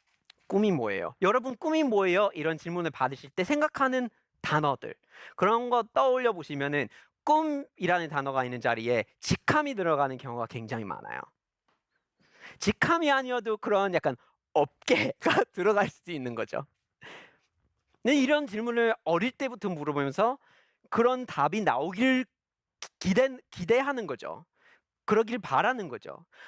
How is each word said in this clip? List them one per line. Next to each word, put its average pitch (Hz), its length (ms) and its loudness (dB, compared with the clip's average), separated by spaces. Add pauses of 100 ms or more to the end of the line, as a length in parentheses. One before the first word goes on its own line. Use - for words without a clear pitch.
(480)
"꿈이 202 240 2
뭐예요?" 101 500 -2
여러분, 240 340 2
"꿈이 320 280 0
뭐예요?" 196 500 2
이런 156 240 -2
질문을 170 340 -4
받으실 135 380 -4
때 185 140 -4
생각하는 262 640 0 (320)
단어들, 147 540 -2 (400)
그런 233 340 2
거 240 140 2 (100)
떠올려 254 400 2
보시면은 147 540 -2 (380)
꿈이라는 277 840 0
단어가 135 340 -2
있는 123 180 -6
자리에 117 440 0 (140)
직함이 - 560 0
들어가는 143 420 0
경우가 120 300 -8
굉장히 113 380 -8
많아요. 65 340 -10 (1400)
직함이 311 520 2
아니어도 247 460 0
그런 196 360 2
약간 143 220 0 (380)
업계가 - 920 0
<laughs> - 100 -6
들어갈 196 360 2
수도 - 220 -16
있는 127 220 -6
거죠. 113 320 -6 (1400)
근데 254 140 2
이런 285 320 2
질문을 233 560 0
어릴 170 280 0
때부터 240 380 -6
물어보면서 147 720 0 (500)
그런 254 360 2
답이 151 360 0
나오길 190 640 0 (720)
기대, 247 380 2 (140)
기대하는 240 560 0
거죠. 120 380 -10 (600)
그러길 220 320 2
바라는 190 480 0
거죠. - 380 -14 (220)